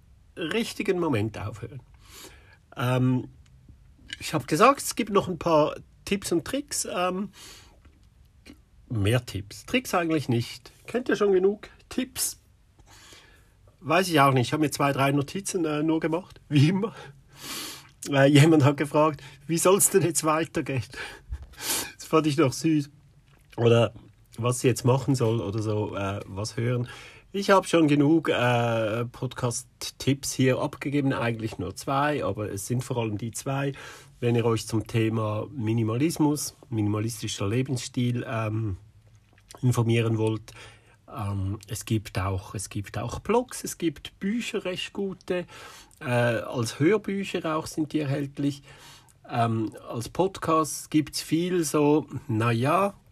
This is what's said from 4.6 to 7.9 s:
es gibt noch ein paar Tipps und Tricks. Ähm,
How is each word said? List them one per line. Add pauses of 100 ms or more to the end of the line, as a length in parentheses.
es
gibt
noch
ein
paar (300)
Tipps
und
Tricks.
Ähm, (1600)